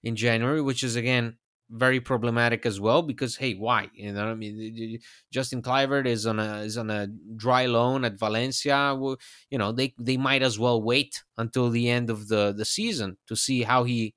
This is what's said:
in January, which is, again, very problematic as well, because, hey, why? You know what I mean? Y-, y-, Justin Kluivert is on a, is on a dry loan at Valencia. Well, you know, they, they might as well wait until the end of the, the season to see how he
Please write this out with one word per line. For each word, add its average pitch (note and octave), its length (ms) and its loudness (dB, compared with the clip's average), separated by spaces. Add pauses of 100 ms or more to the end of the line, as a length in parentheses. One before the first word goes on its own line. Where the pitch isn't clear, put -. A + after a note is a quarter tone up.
in A#2 140 -4
January, A#2 460 2
which C3+ 220 -2
is, A#2+ 120 -2
again, A#2+ 420 0 (340)
very B2+ 280 2
problematic A#2 680 2
as G2+ 120 -2
well, A#2 220 4
because, C3 360 -4
hey, B2+ 180 -4
why? G#2 400 0
You G#2 180 -10
know G2+ 120 -4
what A2+ 60 -2
I A2+ 40 -6
mean? G#2+ 200 -10
Y-, A2 220 -10
y-, A2+ 220 -8 (320)
Justin B2+ 320 -4
Kluivert C3+ 420 2
is A2+ 220 0
on G#2+ 120 0
a, G#2+ 200 -4
is G#2+ 180 -6
on A2 140 -4
a G#2 160 -2 (280)
dry B2 300 2
loan B2+ 400 2
at G2+ 140 -4
Valencia. C3+ 760 0
Well, C3+ 220 -4 (320)
you C3+ 80 -4
know, G#2+ 140 0
they, C3 260 -2
they B2 180 0
might C3 280 2
as A2+ 160 2
well A#2+ 200 4
wait A#2+ 440 0 (160)
until A#2+ 320 0
the A#2+ 180 2
end A#2+ 220 0
of G#2+ 160 -6
the, G#2 280 2
the G#2+ 100 -4
season D#3 600 -2
to A2+ 100 -6
see B2+ 280 0
how A#2+ 200 4
he A#2 340 0